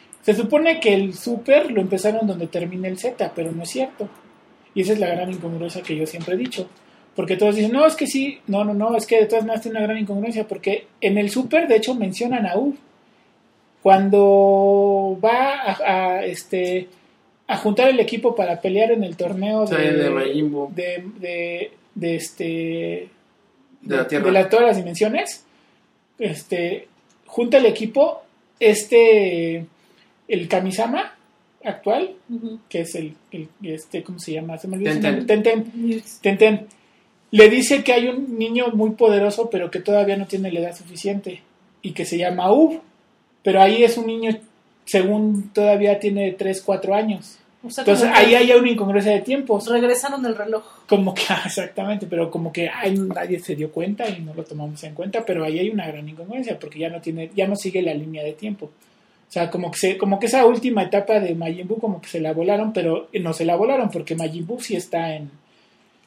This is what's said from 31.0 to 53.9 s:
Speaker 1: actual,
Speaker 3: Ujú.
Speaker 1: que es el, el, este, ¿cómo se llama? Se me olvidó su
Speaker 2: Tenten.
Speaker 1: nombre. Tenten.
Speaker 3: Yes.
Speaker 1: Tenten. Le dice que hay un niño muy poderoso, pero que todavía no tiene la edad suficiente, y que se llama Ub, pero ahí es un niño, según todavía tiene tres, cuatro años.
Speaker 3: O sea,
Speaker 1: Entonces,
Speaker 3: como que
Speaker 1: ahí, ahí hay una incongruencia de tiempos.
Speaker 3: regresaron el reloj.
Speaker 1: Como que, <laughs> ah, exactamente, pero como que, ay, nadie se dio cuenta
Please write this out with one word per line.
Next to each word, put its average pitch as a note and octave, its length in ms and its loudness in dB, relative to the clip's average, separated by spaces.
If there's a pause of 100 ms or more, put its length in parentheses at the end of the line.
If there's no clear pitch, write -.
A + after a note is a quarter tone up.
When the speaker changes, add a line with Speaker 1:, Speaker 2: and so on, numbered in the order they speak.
Speaker 1:
actual, B3+ 480 -2 (180)
Speaker 3:
Ujú. A3+ 380 -10
Speaker 1:
que E3+ 140 -4
es E3 120 -10
el, D#3+ 220 -10 (160)
el, D#3+ 160 -12 (160)
este, D#3+ 400 -10
¿cómo F3+ 160 -14
se - 120 -12
llama? D#3+ 260 -10
Se F#3+ 100 -12
me F#3 80 -6
olvidó F#3+ 160 -2
su D3+ 80 -2
Speaker 2:
Tenten. - 180 0
Speaker 1:
nombre. G#3+ 240 2
Tenten. A#3 460 0
Speaker 3:
Yes. A3+ 340 -6
Speaker 1:
Tenten. G#3 440 4 (640)
Le G#3+ 160 12
dice B3+ 340 4
que B3+ 100 2
hay A#3+ 160 4
un B3+ 300 -4
niño A#3 360 0
muy G#3+ 160 2
poderoso, G#3 600 2
pero F3 200 -4
que F3+ 100 -6
todavía G3+ 360 2
no G3 100 -4
tiene F#3+ 260 -6
la E3+ 80 -4
edad E3+ 160 -6
suficiente, G3 640 -10 (380)
y E3+ 120 -10
que E3+ 120 -6
se E3+ 140 -4
llama F3+ 340 0
Ub, D#4+ 280 4 (600)
pero F#3+ 180 4
ahí A3 220 6
es A3+ 160 6
un A3+ 80 -2
niño, A3+ 320 -2 (460)
según G#3 680 0
todavía G3+ 460 4
tiene G3+ 340 -2
tres, F#3+ 320 -4
cuatro G3 300 -2
años. G#3 440 -4 (260)
Speaker 3:
O A#3+ 60 -14
sea, C4 120 -8
Speaker 1:
Entonces, A#3 260 4
Speaker 3:
como A#3 100 6
que G#3 80 10
Speaker 1:
ahí, A#3 80 8
ahí B3 180 8
hay A#3+ 60 10
una A#3+ 120 2
incongruencia G3+ 420 0
de G3 80 2
tiempos. A#3+ 480 -2
Speaker 3:
regresaron B3 580 0
el A3+ 100 -2
reloj. G#3+ 280 -6 (240)
Speaker 1:
Como F#3+ 260 2
que, - 100 -4
<laughs> - 60 -6
ah, F#3 160 -2
exactamente, G3 600 -6
pero E3+ 240 -2
como E3 220 -6
que, E3+ 160 -4
ay, G3 300 -2
nadie F3+ 420 -4
se D#3 160 -8
dio D3+ 160 -6
cuenta G#3 360 -6